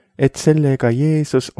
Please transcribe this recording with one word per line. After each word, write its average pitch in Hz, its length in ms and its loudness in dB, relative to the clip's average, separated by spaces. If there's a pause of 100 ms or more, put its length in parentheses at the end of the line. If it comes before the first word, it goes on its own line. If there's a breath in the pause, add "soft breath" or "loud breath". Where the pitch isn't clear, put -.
(180)
et 131 180 0
sellega 139 540 0
Jeesus 147 680 -2